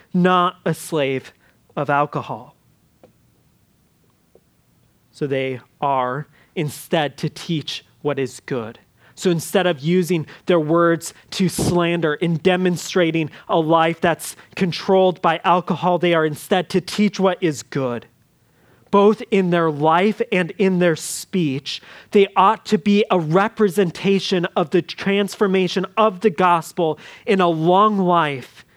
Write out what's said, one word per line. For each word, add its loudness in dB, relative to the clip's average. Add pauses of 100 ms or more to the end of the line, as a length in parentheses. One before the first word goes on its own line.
(140)
not 2
a -2
slave -4 (420)
of -6
alcohol." -4 (2500)
So -8
they -4 (220)
are -2 (280)
instead -4
to -6
teach -8 (180)
what -4
is -6
good. -8 (380)
So 0
instead -2
of 0
using 0 (180)
their 2
words 0 (180)
to 0
slander 0
and -2
demonstrating 0 (180)
a 0
life 2
that's -2 (220)
controlled 0
by 0
alcohol, 0
they 0
are 2
instead -2
to 0
teach -2
what 0
is -2
good. -6 (840)
Both 4
in 2
their 2
life 2 (120)
and -2
in 2
their 2
speech, -6 (300)
they 4
ought 2
to 0
be 2
a 2
representation 0
of -2
the 4
transformation -2 (100)
of 0
the 2
gospel 0 (260)
in 0
a 4
long 2
life -2 (120)